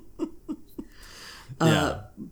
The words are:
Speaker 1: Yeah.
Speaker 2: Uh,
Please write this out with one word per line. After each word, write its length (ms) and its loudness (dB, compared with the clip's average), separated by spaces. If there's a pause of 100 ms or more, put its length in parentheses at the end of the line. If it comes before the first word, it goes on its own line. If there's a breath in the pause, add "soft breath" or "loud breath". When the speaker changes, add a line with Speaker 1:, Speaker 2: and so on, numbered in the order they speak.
(1600 loud breath)
Speaker 1:
Yeah. 60 8
Speaker 2:
Uh, 340 6 (320)